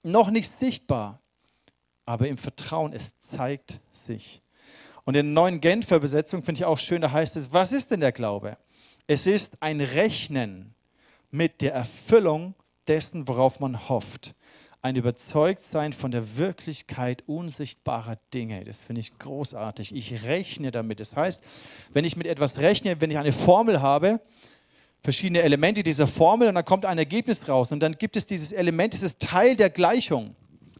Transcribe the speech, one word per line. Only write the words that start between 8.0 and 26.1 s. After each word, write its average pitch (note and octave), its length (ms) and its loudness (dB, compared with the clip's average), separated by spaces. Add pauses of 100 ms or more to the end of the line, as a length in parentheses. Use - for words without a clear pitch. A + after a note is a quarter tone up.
Glaube? G#2 440 -6 (500)
Es D3 200 0
ist G3+ 340 2
ein D#3 200 -4
Rechnen B2+ 960 -2 (560)
mit D#3 300 -2
der C3+ 140 0
Erfüllung E3+ 800 2 (320)
dessen, D3+ 400 -2
worauf B2+ 340 0
man B2+ 280 -6
hofft. G#2 460 -6 (460)
Ein C3 160 -2
Überzeugtsein D3+ 960 -2
von C3 180 -8
der A2+ 260 -6
Wirklichkeit C#3+ 920 -6
unsichtbarer C#3 920 -8 (160)
Dinge. A2 300 -8
Das G#2+ 180 -16
finde A#2 180 -8
ich - 160 -14
großartig. B2+ 760 -10
Ich A#2 300 -10
rechne C#3 480 -4
damit. A2+ 260 -6
Das - 180 -12
heißt, F3 260 -2 (500)
wenn D3+ 120 2
ich E3 120 -4
mit E3+ 100 -8
etwas D3 320 -2
rechne, F3 420 2
wenn D#3+ 100 2
ich D3+ 80 -2
eine D3 140 0
Formel F#3 480 6
habe, D3 400 4 (840)
verschiedene E3+ 400 2
Elemente E3 400 4
dieser D3+ 240 4
Formel G#3+ 420 6